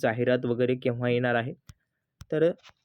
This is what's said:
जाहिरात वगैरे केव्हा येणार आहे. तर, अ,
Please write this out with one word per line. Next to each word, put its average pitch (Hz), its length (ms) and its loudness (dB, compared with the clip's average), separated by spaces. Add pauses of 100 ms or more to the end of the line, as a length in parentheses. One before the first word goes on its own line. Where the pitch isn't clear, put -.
जाहिरात 123 440 0
वगैरे 123 300 0
केव्हा 123 340 -2
येणार 120 260 0
आहे. 120 200 -2 (760)
तर, 151 100 0
अ, 170 100 4 (320)